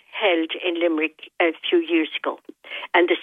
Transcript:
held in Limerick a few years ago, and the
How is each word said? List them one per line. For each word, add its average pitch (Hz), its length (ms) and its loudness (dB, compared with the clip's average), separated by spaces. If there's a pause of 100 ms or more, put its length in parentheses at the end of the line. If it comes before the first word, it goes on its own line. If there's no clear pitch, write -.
(120)
held 165 440 0
in 170 240 -2
Limerick 156 500 -2 (100)
a 170 120 2 (160)
few 175 100 4
years 165 380 0
ago, - 240 -6 (540)
and 175 140 4
the 185 140 2